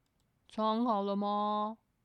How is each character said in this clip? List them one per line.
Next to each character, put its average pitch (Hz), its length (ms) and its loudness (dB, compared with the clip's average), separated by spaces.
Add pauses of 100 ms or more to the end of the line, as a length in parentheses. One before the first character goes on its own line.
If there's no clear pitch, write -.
(500)
藏 220 340 0
好 214 180 2
了 202 140 -2
吗？ 208 600 -2 (260)